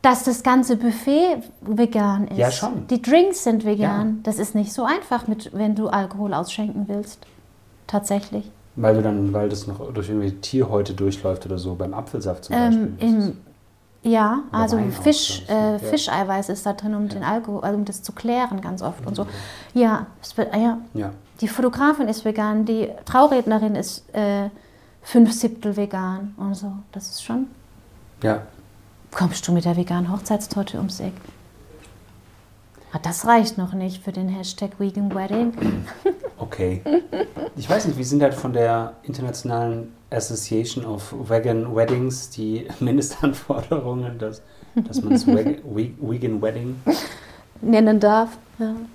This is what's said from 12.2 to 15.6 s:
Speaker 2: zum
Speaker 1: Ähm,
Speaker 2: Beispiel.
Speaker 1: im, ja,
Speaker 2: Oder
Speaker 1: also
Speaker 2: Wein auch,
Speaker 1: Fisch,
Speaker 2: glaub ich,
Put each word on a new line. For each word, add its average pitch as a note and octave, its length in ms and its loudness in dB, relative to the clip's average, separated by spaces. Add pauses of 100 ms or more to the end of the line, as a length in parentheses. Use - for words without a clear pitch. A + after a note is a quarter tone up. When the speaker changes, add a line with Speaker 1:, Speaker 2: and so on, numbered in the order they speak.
Speaker 2:
zum - 120 -4
Speaker 1:
Ähm, A3+ 400 2
Speaker 2:
Beispiel. A3+ 120 0
Speaker 1:
im, G#3+ 300 2 (640)
ja, A3+ 380 4 (100)
Speaker 2:
Oder A3 80 -2
Speaker 1:
also A3+ 200 2
Speaker 2:
Wein G3+ 180 0
auch, - 60 -8
Speaker 1:
Fisch, - 440 2
Speaker 2:
glaub - 120 -6
ich, G#3+ 40 4